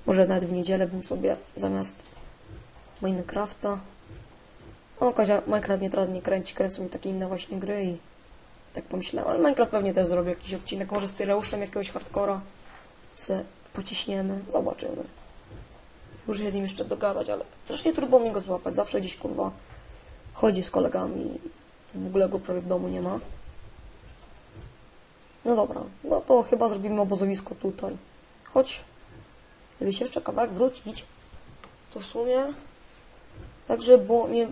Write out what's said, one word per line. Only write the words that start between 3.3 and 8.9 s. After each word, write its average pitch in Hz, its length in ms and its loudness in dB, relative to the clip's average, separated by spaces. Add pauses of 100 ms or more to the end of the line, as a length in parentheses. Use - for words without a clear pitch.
O, 247 120 4
Kazia, 208 340 4
Minecraft 202 340 0
mnie 190 100 -2
teraz 196 180 2
nie 185 140 -6
kręci, 190 320 -2
kręcą 196 280 -2
mi 180 60 -6
takie - 220 -8
inne 190 180 -4
właśnie 190 300 -6
gry 196 260 -4
i 175 120 -2 (760)
tak - 100 -8
pomyślałem, - 460 -4